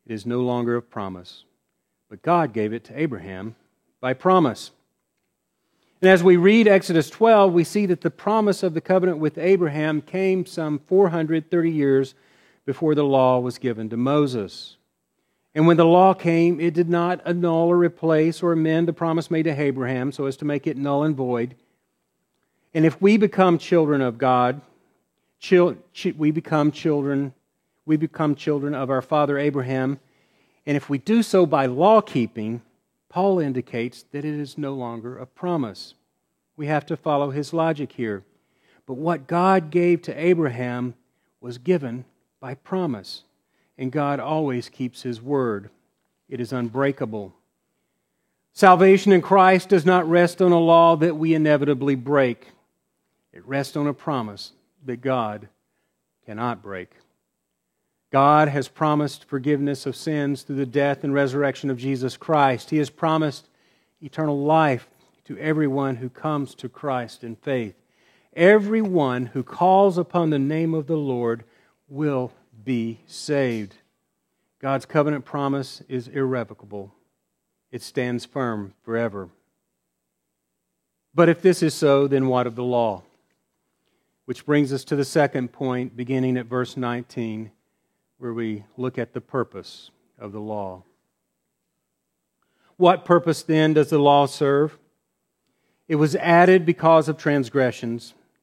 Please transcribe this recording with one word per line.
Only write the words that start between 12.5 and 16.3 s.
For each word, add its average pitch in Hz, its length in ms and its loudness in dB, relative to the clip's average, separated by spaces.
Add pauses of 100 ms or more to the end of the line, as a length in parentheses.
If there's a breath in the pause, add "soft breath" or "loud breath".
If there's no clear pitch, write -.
before 151 300 -2
the 147 100 0
law 131 360 4
was 123 180 -6
given 110 300 -6
to 113 80 -8
Moses. 127 800 -2 (800)
And 156 120 4
when 170 100 6
the 165 80 6
law 180 300 6
came, 170 460 0